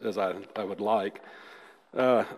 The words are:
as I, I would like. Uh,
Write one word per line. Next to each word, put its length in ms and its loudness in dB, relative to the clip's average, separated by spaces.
as 140 -4
I, 160 0
I 80 -4
would 160 -6
like. 420 0
Uh, 300 4